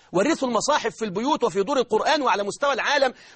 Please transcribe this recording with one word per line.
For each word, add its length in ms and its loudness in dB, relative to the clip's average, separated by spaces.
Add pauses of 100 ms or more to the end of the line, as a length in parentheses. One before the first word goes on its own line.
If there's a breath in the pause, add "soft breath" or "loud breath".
(120 soft breath)
ورثوا 360 2
المصاحف 480 0
في 100 -6
البيوت 380 -2
وفي 200 0
دور 140 -2
القرآن 440 0
وعلى 220 0
مستوى 300 -2
العالم، 400 0 (220 loud breath)